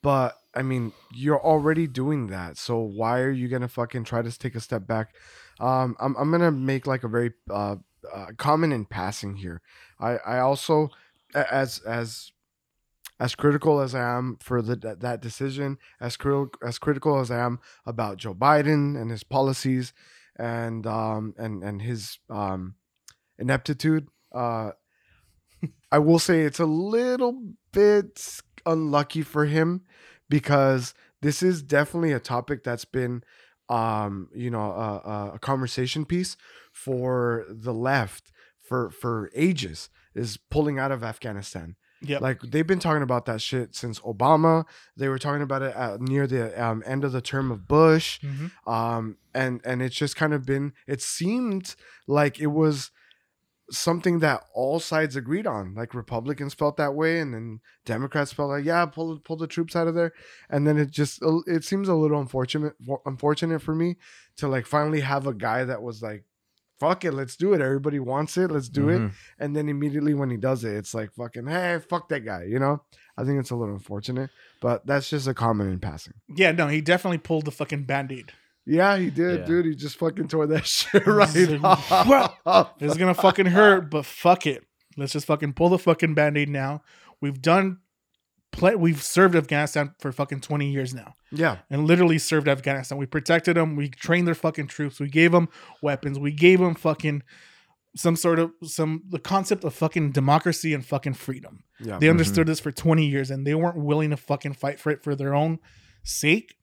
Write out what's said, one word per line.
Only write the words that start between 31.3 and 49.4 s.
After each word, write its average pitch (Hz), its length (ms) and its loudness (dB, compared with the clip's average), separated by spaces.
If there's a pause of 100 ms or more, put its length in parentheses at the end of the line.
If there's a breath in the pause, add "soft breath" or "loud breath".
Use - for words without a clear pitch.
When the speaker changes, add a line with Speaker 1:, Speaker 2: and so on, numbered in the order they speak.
Speaker 1:
is 180 200 2
definitely 147 500 0
a 120 80 0
topic 123 440 -6
that's 120 220 -6
been, 123 360 -4 (460 soft breath)
um, 107 680 -2
you 120 160 -6
know, 107 220 -4
a, 104 360 -6
a, 104 260 -8
a 110 40 -16
conversation 131 680 -4
piece 180 300 -4 (360 soft breath)
for 123 800 -2
the 113 240 -8
left 120 580 -4 (300 soft breath)
for, 123 280 -4
for 113 440 -6
ages, 127 560 -2 (240)
is 107 220 -6 (140)
pulling 147 280 0
out 135 140 -2
of 117 120 -6
Afghanistan. 98 720 -10 (260)
Speaker 2:
Yep. 143 180 -4
Speaker 1:
Like, 131 200 -2
they've 147 260 -2
been 185 120 0
talking 156 240 0
about 123 240 -2
that 110 160 -4
shit - 340 -6
since 117 240 -10
Obama. 156 640 4 (320 soft breath)
They 135 120 -4
were 135 100 -2
talking 147 240 -4
about 135 200 -4
it 135 140 -6
at, 113 240 -6
near 135 260 0
the, 117 380 -2
um, 113 220 -2
end 135 180 -4
of 135 80 -2
the 127 80 -4
term 135 320 -4
of 98 160 -10
Bush. 160 520 4
Speaker 2:
Mm-hmm. 143 500 -10
Speaker 1:
Um, 113 480 -2 (160)
and, 127 300 -2